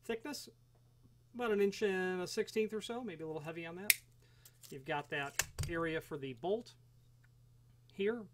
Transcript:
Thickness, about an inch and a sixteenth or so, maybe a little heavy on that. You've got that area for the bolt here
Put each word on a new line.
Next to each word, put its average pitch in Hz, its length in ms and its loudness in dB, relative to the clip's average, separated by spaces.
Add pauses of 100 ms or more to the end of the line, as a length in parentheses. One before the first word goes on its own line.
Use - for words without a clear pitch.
Thickness, 233 420 -6 (840)
about 240 160 0
an 202 100 6
inch 202 220 4
and 185 400 4
a 180 40 -2
sixteenth 214 460 2
or 214 80 -2
so, 233 240 -4
maybe 165 180 -6
a 160 40 -4
little 156 160 -4
heavy 165 240 -6
on 165 100 -8
that. 202 160 2 (760)
You've 139 160 -10
got 147 240 0
that 143 320 0 (260)
area 165 320 0
for 156 160 -8
the 135 160 -4
bolt 180 400 -2 (1200)
here 214 300 2 (120)